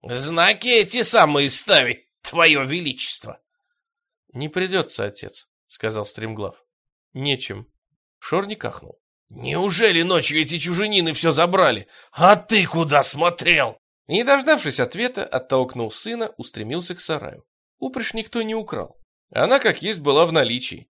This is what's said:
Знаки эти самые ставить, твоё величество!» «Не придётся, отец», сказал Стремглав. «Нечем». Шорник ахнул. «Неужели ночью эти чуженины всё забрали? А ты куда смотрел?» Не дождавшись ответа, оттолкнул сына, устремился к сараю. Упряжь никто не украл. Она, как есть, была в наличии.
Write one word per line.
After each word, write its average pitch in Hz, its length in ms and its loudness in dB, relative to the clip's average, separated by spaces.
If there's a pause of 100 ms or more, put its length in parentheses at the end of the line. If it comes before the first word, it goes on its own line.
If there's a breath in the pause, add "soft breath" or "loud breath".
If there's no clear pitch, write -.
Знаки 165 640 0
эти 233 340 2
самые 147 480 4
ставить, 131 560 2 (160)
твоё 160 420 2
величество!» 139 760 -8 (920)
«Не 139 160 -6
придётся, 180 560 -2
отец», - 420 -12 (200)
сказал 110 400 -6
Стремглав. 110 500 -10 (560)
«Нечем». 131 540 -6 (520)
Шорник - 460 -4
ахнул. - 360 -12 (280)
«Неужели 165 720 0
ночью 156 380 0
эти 160 180 -4
чуженины 180 540 0
всё 160 200 0
забрали? 160 540 2 (260 soft breath)
А 185 240 6
ты 202 300 0
куда 147 360 2
смотрел?» 160 760 0 (300)
Не 196 180 0
дождавшись 269 560 2
ответа, 196 440 -4
оттолкнул 127 680 -2
сына, 226 440 -8
устремился 160 580 -10
к 175 60 -18
сараю. - 440 -10 (340)
Упряжь 262 360 -8
никто 226 280 -6
не 220 140 -4
украл. 151 400 -10 (340)
Она, 220 300 2
как 226 220 0
есть, 185 180 -6
была 143 260 4
в 160 60 -4
наличии. 123 560 -2 (100)